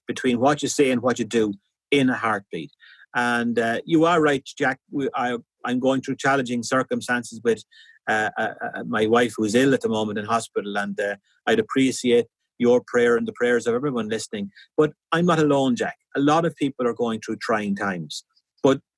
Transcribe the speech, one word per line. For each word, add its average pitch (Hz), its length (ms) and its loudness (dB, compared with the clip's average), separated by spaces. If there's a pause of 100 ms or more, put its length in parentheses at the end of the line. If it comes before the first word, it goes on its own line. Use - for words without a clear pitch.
between 120 320 -2
what 143 220 2
you 131 60 -4
say 135 240 2
and 120 100 0
what 117 180 0
you 113 60 -2
do 107 280 0 (380)
in 135 180 4
a 123 60 0
heartbeat. 98 560 -6 (420)
And, 120 460 0
uh, 113 260 0
you 165 200 4
are 170 160 4
right, 143 220 2 (140)
Jack. 131 220 -2 (100)
We, 135 240 -4
I, 123 240 -2 (280)
I'm 123 160 -2
going 131 200 2
through 135 140 -6
challenging 123 480 -2
circumstances 120 800 -4
with, 110 200 0 (460)
uh, 107 280 0
uh, - 240 -4
uh, 117 240 -8
my 110 220 0
wife 117 300 2
who's 107 180 0
ill 135 180 6
at 120 80 0
the 113 80 -2
moment 107 300 -2
in 104 60 -8
hospital, 104 520 -4
and, 101 220 -6
uh, 101 180 -2 (280)
I'd 110 140 2
appreciate 120 680 2 (340)
your 120 240 4
prayer 120 320 2
and 113 100 -2
the 107 60 -8
prayers 120 320 0
of 117 80 0
everyone 123 340 -2
listening. 107 440 -8 (260)
But 151 140 2 (200)
I'm 170 140 2
not 165 140 2
alone, 139 360 2
Jack. 92 220 -6 (180)
A 135 40 0
lot 151 260 2
of - 100 -4
people 131 320 -2
are 117 60 0
going 113 260 -2
through 110 180 -8
trying 104 380 -2
times. 92 480 -6 (380)
But, 135 180 4 (180)